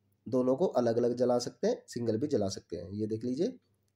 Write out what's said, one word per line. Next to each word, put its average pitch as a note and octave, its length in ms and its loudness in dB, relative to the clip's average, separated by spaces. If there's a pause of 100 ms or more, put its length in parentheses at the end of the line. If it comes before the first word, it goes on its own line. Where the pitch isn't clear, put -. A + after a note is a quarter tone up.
(280)
दोनों B2+ 280 2
को F3 100 2
अलग-अलग A#2 480 2
जला B2 260 2
सकते - 280 -4
हैं, - 200 -2
सिंगल A2+ 300 -2
भी C3+ 100 -2
जला A2+ 200 0
सकते - 280 -8
हैं। F#2 140 -10
ये G#2 180 -4
देख A2 160 -4
लीजिए, D3+ 360 -2 (360)